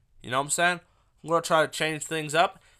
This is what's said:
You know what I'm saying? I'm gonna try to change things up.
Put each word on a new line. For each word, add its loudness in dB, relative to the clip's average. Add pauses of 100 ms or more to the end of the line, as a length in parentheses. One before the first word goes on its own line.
(220)
You -10
know 2
what 2
I'm -8
saying? 0 (420)
I'm -8
gonna 2
try 2
to -2
change -4
things -6
up. 2 (200)